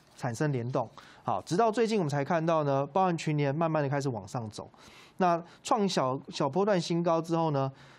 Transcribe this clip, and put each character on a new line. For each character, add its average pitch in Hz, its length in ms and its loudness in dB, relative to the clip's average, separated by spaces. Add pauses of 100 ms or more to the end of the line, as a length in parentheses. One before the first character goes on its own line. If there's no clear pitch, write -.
(160)
产 120 180 -6
生 151 200 0
联 120 180 -4
动。 131 160 -2 (360)
好， 101 180 -2
直 160 160 -4
到 226 140 4
最 226 160 2
近 220 100 0
我 190 60 2
们 143 60 -2
才 143 140 0
看 160 200 0
到 160 200 2
呢， 139 220 2
包 190 200 2
含 175 120 2
群 156 180 -2
联 143 180 0
慢 165 160 0
慢 156 120 0
的 139 80 0
开 143 100 0
始 135 80 -2
往 107 200 -6
上 113 240 -8
走。 - 180 -14 (480)
那 170 240 2 (220)
创 208 260 2
小， 135 300 0 (100)
小 160 180 -2
波 175 160 0
段 202 160 2
新 170 220 -2
高 170 180 2
之 165 160 -2
后 165 140 2
呢， 135 220 0 (280)